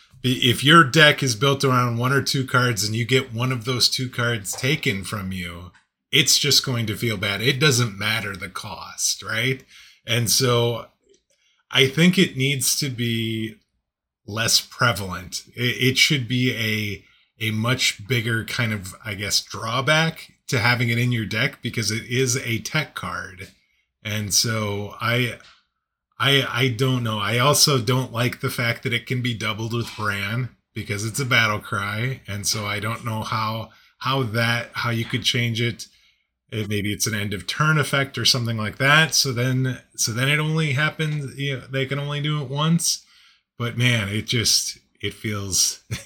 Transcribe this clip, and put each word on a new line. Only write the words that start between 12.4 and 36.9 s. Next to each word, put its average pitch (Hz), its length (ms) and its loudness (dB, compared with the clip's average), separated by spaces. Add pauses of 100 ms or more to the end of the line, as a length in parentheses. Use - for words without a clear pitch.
to 127 100 -2
be 113 640 -4 (720)
less 110 340 0
prevalent. 92 840 -4 (120)
It, 123 360 0
it 127 60 -2
should 131 300 2
be 123 260 2 (840)
a, 110 80 -2
a 110 40 0
much 110 560 -2
bigger 117 360 0
kind 113 300 -2
of, 92 220 -8 (100)
I 110 80 -6
guess, 98 280 -2
drawback 135 920 0 (140)
to 123 120 0
having 120 300 2
it 117 80 0
in 123 140 2
your 113 140 -2
deck 113 360 -4
because 107 300 -4
it 110 140 -4
is 123 320 0
a 117 220 -4
tech - 360 -6
card. 92 540 -10 (540)
And 107 300 -4
so 104 680 -2
I, 117 380 0 (760)
I, 135 320 2
I 131 200 0
don't 127 340 0
know. 110 160 -2
I 101 200 0
also 139 400 4
don't 127 340 0
like 120 260 -2
the 135 100 -4
fact 117 340 -4
that 117 100 -4
it 117 120 -4
can 123 160 -2
be 123 120 -2
doubled 110 400 -4
with 117 220 -4
Bran 104 540 -4 (240)
because 104 320 -6
it's 113 140 -6
a 139 60 -2
battle 113 340 4
cry. 107 680 -4
And 101 200 -6
so 107 180 -2
I 104 140 -4
don't 110 260 -6
know 110 180 -2
how, 110 480 -4 (280)
how 135 240 0
that, 117 500 0
how - 160 -2
you 117 160 -2
could 123 180 -4
change 117 360 0
it. 120 280 -4 (640)
It, 107 200 -4
maybe 104 240 -2